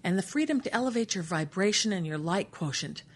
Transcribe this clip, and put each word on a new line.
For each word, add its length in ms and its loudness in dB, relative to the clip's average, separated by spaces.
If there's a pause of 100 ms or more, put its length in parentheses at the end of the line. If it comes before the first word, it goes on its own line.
and 160 2
the 40 0
freedom 380 0
to 140 -2
elevate 400 0
your 80 -2
vibration 720 2
and 120 0
your 140 -4
light 320 0
quotient, 540 -6 (120)